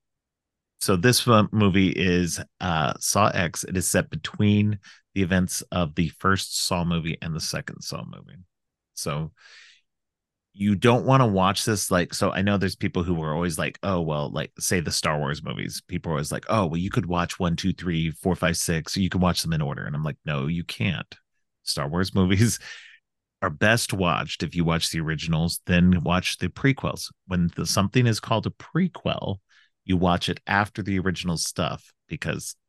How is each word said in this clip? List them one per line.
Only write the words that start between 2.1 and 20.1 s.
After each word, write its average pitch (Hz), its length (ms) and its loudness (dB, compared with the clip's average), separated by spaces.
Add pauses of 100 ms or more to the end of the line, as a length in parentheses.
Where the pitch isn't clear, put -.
uh, 80 400 0
Saw - 300 2
X. - 340 -2
It - 120 -4
is 90 120 -2
set - 220 0
between 104 680 2 (360)
the 98 80 0
events 90 400 0 (100)
of 85 220 0
the 85 140 0
first - 580 -2
Saw 87 180 0
movie 82 380 -2
and 82 120 -6
the 80 60 -6
second - 420 -8
Saw - 220 -10
movie. 50 320 -18 (580)
So 78 380 -6 (1200)
you 101 240 2
don't 117 280 4
wanna 131 220 6
watch 95 380 2
this, 110 260 0
like, 90 240 2
so - 160 0
I 92 120 -2
know 101 140 2
there's 95 200 -2
people 92 260 -2
who 87 120 -2
were 78 200 -2
always 85 240 -2
like, 78 240 -6
"Oh, 92 180 0
well," 76 300 -2
like, - 280 -6
say - 200 0
the 80 140 -2
Star 76 260 0
Wars 73 240 -4
movies, 65 460 -8
people 85 220 -6
are 80 40 0
always 73 160 -2
like, - 180 -6
"Oh, 104 180 2
well, 80 120 -2
you 95 120 -2
could 95 160 -2
watch 87 340 -2
one, 85 160 0
two, 92 160 0
three, 82 400 -2
four, 87 240 -2
five, 82 200 0
six, - 400 -2
you 95 120 2
can 92 120 -2
watch 90 220 2
them 82 100 -4
in 78 80 0
order." 71 240 -4
And 73 120 -6
I'm 76 80 -4
like, 76 200 -6